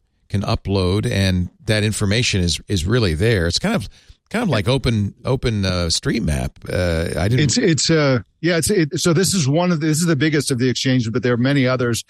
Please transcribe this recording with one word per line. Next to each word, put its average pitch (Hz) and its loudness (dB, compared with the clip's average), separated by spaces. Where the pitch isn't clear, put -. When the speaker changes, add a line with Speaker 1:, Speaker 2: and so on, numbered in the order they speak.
Speaker 1:
can 98 -2
upload, 101 0
and 92 0
that 107 0
information 107 0
is, 85 -2
is 87 -2
really 104 2
there. 95 2
It's 85 -2
kind 220 0
of, 120 -4
kind 220 -4
of 233 0
like 107 0
open, 117 0
open, 117 -2
uh, 90 0
Street - -2
Map. 71 -2
Uh, 85 0
I 87 0
didn't 123 2
Speaker 2:
It's, 143 0
it's, 175 2
uh, 143 2
yeah, 170 0
it's, 160 0
it, 160 0
so 170 2
this 165 2
is 156 0
one 170 2
of 165 0
the, 151 -4
this 151 0
is 175 0
the 165 2
biggest 147 0
of 135 0
the 127 2
exchanges, 127 0
but 120 -4
there 123 0
are 117 2
many 131 2
others. 123 -2